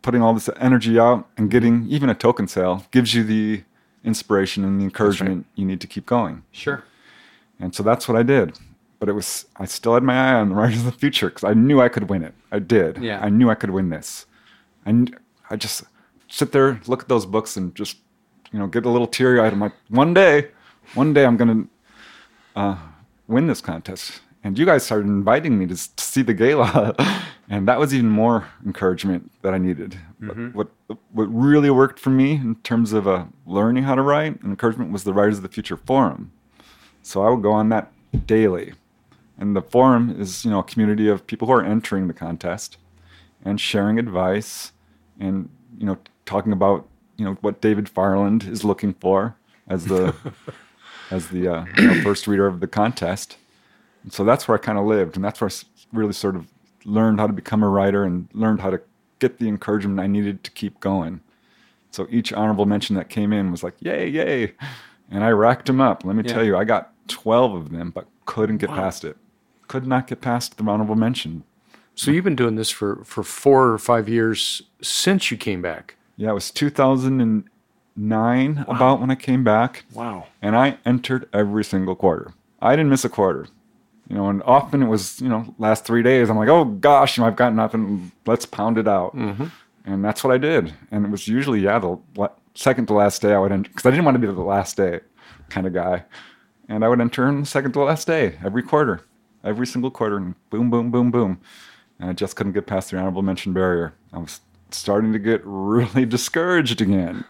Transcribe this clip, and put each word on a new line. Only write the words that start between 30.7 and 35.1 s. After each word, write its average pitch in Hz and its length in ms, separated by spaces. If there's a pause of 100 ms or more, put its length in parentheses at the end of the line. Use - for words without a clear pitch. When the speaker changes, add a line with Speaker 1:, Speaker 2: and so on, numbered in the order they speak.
Speaker 1:
what 110 140
really 143 440
worked 135 280
for - 100
me 131 260
in 123 280
terms 113 320
of, 101 120
uh, 92 180 (200)
learning 110 380
how 135 120
to 131 60
write 147 400
and 101 120
encouragement 113 380
was 95 140
the 101 80